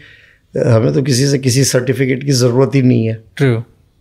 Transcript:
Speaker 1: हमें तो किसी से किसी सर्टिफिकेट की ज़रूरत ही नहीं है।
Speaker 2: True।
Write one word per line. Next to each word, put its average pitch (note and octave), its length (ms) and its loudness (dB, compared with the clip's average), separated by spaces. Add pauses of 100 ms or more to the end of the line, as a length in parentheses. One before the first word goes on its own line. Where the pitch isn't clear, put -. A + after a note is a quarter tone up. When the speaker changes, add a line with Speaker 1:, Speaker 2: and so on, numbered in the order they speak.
(680)
Speaker 1:
हमें A#2+ 280 2
तो D3+ 80 0
किसी C3 240 0
से C#3 120 0
किसी C3 260 0
सर्टिफिकेट B2+ 600 -2
की C#3 80 -2
ज़रूरत B2 420 2
ही C3+ 80 2
नहीं A#2+ 240 2
है। A2 160 -6 (200)
Speaker 2:
True। A#2 200 0 (380)